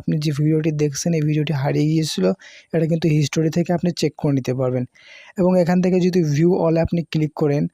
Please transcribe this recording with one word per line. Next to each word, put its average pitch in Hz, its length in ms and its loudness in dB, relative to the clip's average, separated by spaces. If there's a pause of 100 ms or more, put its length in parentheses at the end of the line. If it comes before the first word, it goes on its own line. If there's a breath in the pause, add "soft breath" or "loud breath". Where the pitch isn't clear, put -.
আপনি 165 140 -2 (100)
যে 156 140 -2
ভিডিওটি 156 320 0 (120)
দেখছেন 147 360 -2
এই 151 100 0
ভিডিওটি 151 240 0 (100)
হারিয়ে 143 300 0
গিয়েছিল, 160 320 -2 (500 loud breath)
এটা 160 180 0
কিন্তু 170 140 0 (100)
হিস্টোরি 156 400 0
থেকে 170 160 0
আপনি 175 160 -2 (120)
চেক 147 200 0
করে 147 180 0
নিতে 127 220 -4
পারবেন। 127 240 -2 (560 loud breath)
এবং 180 100 4 (120)
এখান 175 220 2
থেকে 185 120 2 (100)
যদি 180 140 2 (140)
ভিউ 165 160 4 (140)
all-এ 165 220 2
আপনি 170 140 -2 (120)
ক্লিক 156 200 -2 (100)
করেন, 147 200 0 (120)